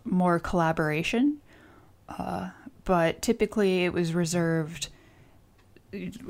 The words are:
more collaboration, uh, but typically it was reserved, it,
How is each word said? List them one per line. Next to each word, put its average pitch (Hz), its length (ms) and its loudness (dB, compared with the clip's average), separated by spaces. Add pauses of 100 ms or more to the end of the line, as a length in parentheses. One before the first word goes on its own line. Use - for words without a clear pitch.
more 180 320 4
collaboration, 165 1000 0 (680)
uh, - 420 -8 (360)
but 170 380 2
typically 208 600 2
it 175 60 0
was 170 220 0
reserved, 165 760 -2 (1040)
it, 185 240 -8 (140)